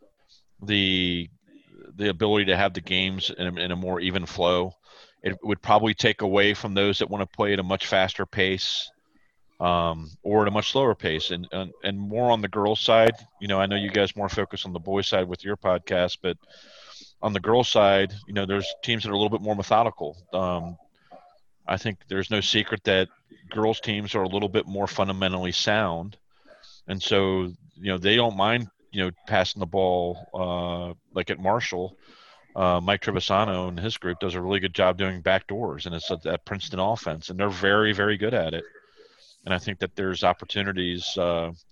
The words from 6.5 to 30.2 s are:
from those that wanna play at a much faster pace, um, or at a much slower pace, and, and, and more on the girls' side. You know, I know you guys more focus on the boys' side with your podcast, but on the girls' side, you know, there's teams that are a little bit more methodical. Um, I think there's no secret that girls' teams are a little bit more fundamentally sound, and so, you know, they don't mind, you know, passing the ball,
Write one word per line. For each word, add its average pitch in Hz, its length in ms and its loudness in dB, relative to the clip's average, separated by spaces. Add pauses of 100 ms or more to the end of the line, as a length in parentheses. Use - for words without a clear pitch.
from 104 220 -6
those 98 240 2
that 87 100 0
wanna 101 160 -2
play 104 280 0
at 98 60 0
a 95 40 0
much 95 240 -2
faster 95 400 2
pace, - 640 -2 (680)
um, 85 500 0 (140)
or 104 180 4
at 104 60 4
a 101 40 -2
much 104 200 -2
slower 135 240 2
pace, 80 360 -2
and, 87 220 -8
and, 92 180 -6 (120)
and 98 140 -4
more 107 340 -2
on 113 100 2
the 101 80 -4
girls' 104 320 0
side. 113 320 6 (260)
You 101 80 -10
know, 98 140 2
I 98 40 2
know 101 120 0
you 101 140 -4
guys 98 240 2
more 101 120 -4
focus - 380 -4
on 92 80 -10
the 87 60 -6
boys' 98 280 -2
side 92 200 2
with 90 180 -8
your 104 100 -4
podcast, 90 680 0
but 87 160 -2 (840)
on 107 100 -2
the 98 80 0
girls' 113 300 2
side, 98 440 6 (140)
you 98 60 -12
know, 101 120 -2
there's 98 220 -2 (160)
teams 113 200 -2
that 110 60 -6
are 101 40 -4
a 101 40 2
little 107 120 2
bit 104 120 -2
more 104 140 -2
methodical. 101 640 0 (160)
Um, 90 420 -2 (880)
I - 120 -2
think 107 220 -6 (100)
there's 95 200 -4
no 107 120 0
secret 110 420 0
that 95 240 4 (420)
girls' 110 300 0
teams 104 360 -4
are 101 80 0
a 95 40 -2
little 101 220 -2
bit 104 180 0
more 98 200 -4
fundamentally 95 680 -2
sound, 101 640 -2 (720)
and 98 120 -6
so, 95 520 2 (220)
you 95 160 -4
know, 95 60 0
they 98 200 4
don't 117 180 2
mind, 107 320 2 (240)
you 95 140 -2
know, 92 60 -2 (160)
passing 98 340 0
the 92 40 -4
ball, 90 520 0 (160)